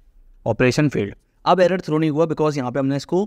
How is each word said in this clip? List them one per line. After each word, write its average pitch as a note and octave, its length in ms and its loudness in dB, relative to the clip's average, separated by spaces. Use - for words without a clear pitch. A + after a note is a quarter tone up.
ऑपरेशन B2+ 420 2
फेल्ड। G#2+ 260 -4
अब F3+ 160 4
एरर F3+ 200 2
थ्रो D#3 180 -2
नहीं D#3+ 120 0
हुआ D3+ 160 0
because D3+ 300 -2
यहाँ B2 160 -4
पे B2+ 60 -4
हमने C3+ 180 -2
इसको F3 300 -2